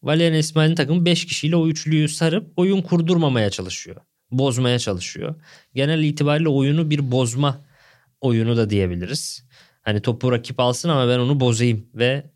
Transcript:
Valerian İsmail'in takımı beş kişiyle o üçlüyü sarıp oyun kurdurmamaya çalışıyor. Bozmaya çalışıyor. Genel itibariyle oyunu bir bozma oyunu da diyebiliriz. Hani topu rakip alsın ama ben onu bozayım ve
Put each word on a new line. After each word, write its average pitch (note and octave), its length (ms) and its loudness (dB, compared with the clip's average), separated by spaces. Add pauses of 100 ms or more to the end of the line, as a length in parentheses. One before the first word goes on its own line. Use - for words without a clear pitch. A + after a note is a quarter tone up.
Valerian D#3+ 360 2
İsmail'in D#3 360 2
takımı E3 320 2
beş F3 200 0
kişiyle E3 300 -2
o D#3+ 120 2
üçlüyü D#3 400 0
sarıp E3 480 -2
oyun F#3 260 2
kurdurmamaya E3 680 2
çalışıyor. F2+ 460 -10 (340)
Bozmaya B2 480 0
çalışıyor. G#2 560 -6 (400)
Genel D3+ 280 0
itibariyle D3+ 460 0
oyunu D3 420 0
bir C#3+ 200 -2
bozma B2+ 540 0 (560)
oyunu A#2 360 0
da A2+ 140 0
diyebiliriz. F#2 760 -4 (380)
Hani G#2 200 -2
topu B2 300 0
rakip A#2+ 280 -4
alsın B2 280 0
ama C3+ 200 2
ben B2 100 2
onu C3 220 0
bozayım A#2 540 0
ve B2+ 420 -2